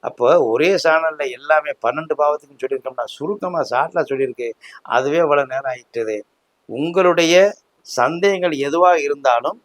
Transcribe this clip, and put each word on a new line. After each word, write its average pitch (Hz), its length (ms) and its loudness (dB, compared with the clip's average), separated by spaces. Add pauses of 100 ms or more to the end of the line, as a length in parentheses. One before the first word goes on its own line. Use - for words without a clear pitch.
அப்போ 131 440 2
ஒரே 135 300 0
சேனல்ல 160 560 0
எல்லாமே 147 400 -2
பன்னெண்டு 147 480 -4
பாவத்துக்கும் 147 480 -2
சொல்லியிருக்கோம்னா, 131 380 -6
சுருக்கமா 180 560 -8
ஷார்ட்டா 135 440 -2
சொல்லியிருக்கு. 127 460 -6 (320)
அதுவே 135 340 0
இவ்வளவு 147 300 2
நேரம் 131 260 -8
ஆயிட்டுது. 113 480 -8 (460)
உங்களுடைய 170 880 2 (260)
சந்தேகங்கள் 175 720 0
எதுவா 156 440 2
இருந்தாலும் 143 720 -2